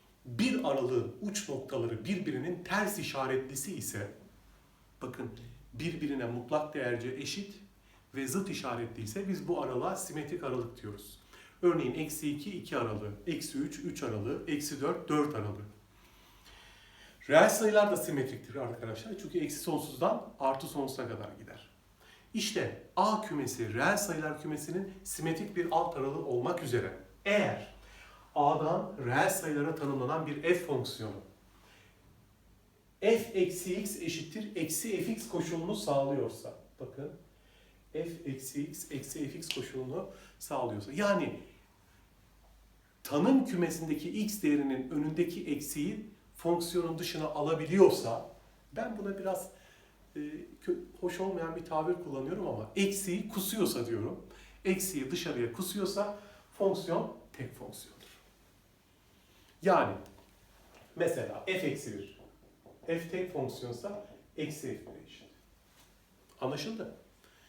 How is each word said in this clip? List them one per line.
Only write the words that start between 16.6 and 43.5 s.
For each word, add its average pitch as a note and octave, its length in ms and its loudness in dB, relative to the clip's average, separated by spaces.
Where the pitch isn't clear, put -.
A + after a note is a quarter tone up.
Reel E3 200 12
sayılar G#3 420 6
da F3+ 60 2
simetriktir C#3 580 -2
arkadaşlar. A#2+ 640 -6
Çünkü D#3+ 200 -4
eksi D3+ 200 -2
sonsuzdan - 840 -2
artı C3+ 260 0
sonsuza C3 420 -4
kadar - 240 -8
gider. - 380 -18
İşte - 480 -2
A G#3+ 260 4
kümesi, A#2 520 -2
reel E3 220 4
sayılar D#3 460 -2
kümesinin E3 500 -4
simetrik D#3+ 520 -2
bir E3+ 140 0
alt E3 260 4
aralığı C#3 300 -2
olmak C#3 360 0
üzere A#2 380 -2
eğer - 540 2
A'dan D3 600 4
reel D3+ 240 6
sayılara D3+ 440 2
tanımlanan C#3+ 520 0
bir D3 160 -4
f F3 120 6
fonksiyonu A#2+ 680 -2
f A3 140 8
eksi F#3 460 2
x - 160 -4
eşittir E3+ 600 -6
eksi F3+ 460 0
fx - 260 -4
koşulunu E3+ 460 -2
sağlıyorsa, C#3 800 0
bakın, C#3 320 -10
f D3+ 80 -4
eksi D3 640 -6
x - 280 -10
eksi C#3 360 -6
fx - 260 -8
koşulunu C3 560 -4
sağlıyorsa, A#2+ 540 -4
yani F3+ 480 2
tanım G3 440 6
kümesindeki E3 640 0